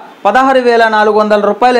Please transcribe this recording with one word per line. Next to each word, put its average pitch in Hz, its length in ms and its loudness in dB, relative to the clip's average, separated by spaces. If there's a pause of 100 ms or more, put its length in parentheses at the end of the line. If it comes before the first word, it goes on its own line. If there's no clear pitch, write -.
(260)
పదహారు 262 420 0
వేల 233 160 2 (120)
నాలుగు 214 260 0
వందల 208 280 0
రూపాయలు 247 300 0